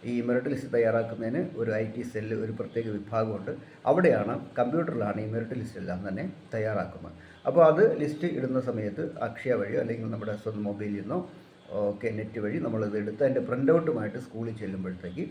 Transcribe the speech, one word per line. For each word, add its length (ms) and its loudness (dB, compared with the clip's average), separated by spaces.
ഈ 160 0
മെറിറ്റ് 280 2
ലിസ്റ്റ് 260 -2
തയ്യാറാക്കുന്നതിന് 800 2
ഒരു 140 0
ഐ 200 2
ടി 120 -6
സെല്ല്, 340 -4
ഒരു 160 -2
പ്രത്യേക 360 -4
വിഭാഗമുണ്ട്. 680 -2
അവിടെയാണ്, 600 4
കമ്പ്യൂട്ടറിലാണ് 640 0
ഈ 100 -4
മെറിറ്റ് 240 -4
ലിസ്റ്റ് 240 -8
എല്ലാം 300 -6
തന്നെ 240 -4
തയ്യാറാക്കുന്നത്. 580 -4
അപ്പോൾ 200 8
അത് 320 8
ലിസ്റ്റ് 280 0
ഇടുന്ന 340 0
സമയത്ത് 580 -4
അക്ഷയ 340 -2
വഴിയോ 280 0
അല്ലെങ്കിൽ 300 -2
നമ്മുടെ 260 -4
സ്വന്തം 280 -4
മൊബൈലിൽ 360 -4
നിന്നോ 300 -4
ഒക്കെ 400 0
നെറ്റ് 300 -4
വഴി 180 0
നമ്മളത് 380 0
എടുത്ത് 260 -2
അതിൻ്റെ 180 4
പ്രിൻ്റ് 320 4
ഔട്ടുമായിട്ട് 460 2
സ്കൂളിൽ 380 -8
ചെല്ലുമ്പോഴത്തേക്ക് 760 -6